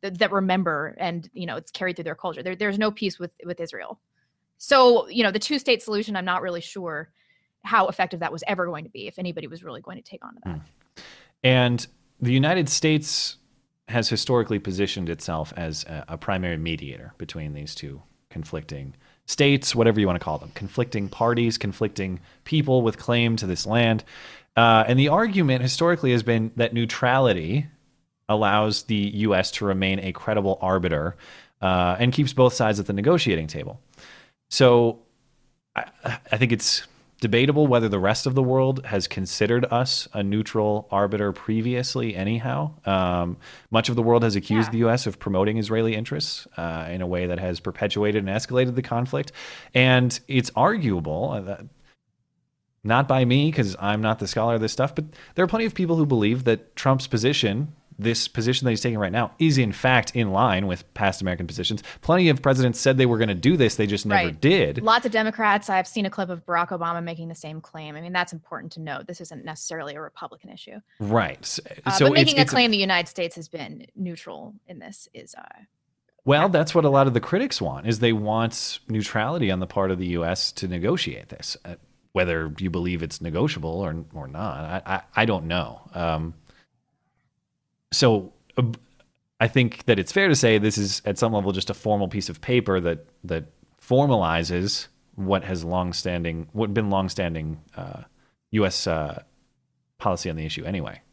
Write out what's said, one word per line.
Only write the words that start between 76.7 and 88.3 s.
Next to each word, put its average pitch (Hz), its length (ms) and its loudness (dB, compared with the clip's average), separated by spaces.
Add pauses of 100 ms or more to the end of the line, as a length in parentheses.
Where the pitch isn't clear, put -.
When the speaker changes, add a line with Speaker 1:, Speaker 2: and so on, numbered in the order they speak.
Speaker 2:
what 165 100 6
a 143 60 4
lot 139 180 6
of 123 60 2
the 117 80 2
critics 233 400 -2
want, 71 260 -6
is 110 120 0
they 117 120 4
want 110 680 -2 (100)
neutrality 110 640 0
on 92 80 0
the 92 80 -4
part 95 240 0
of 90 80 -2
the 92 80 -4
U 85 180 -2
S - 280 -2
to - 140 -8
negotiate 90 640 -4
this. - 340 -12
Uh, 87 120 -14 (380)
whether 82 460 0
you 92 100 -2
believe 87 320 -2
it's 82 200 -8
negotiable 85 600 -4
or, 80 320 -6
or 71 140 -12
not, 95 580 -8
I, 95 100 -4
I, - 60 -8 (220)
I - 20 4
don't 95 200 0
know. 85 360 -4 (140)
Um, 82 400 -4 (1600)
so, 107 420 2 (240)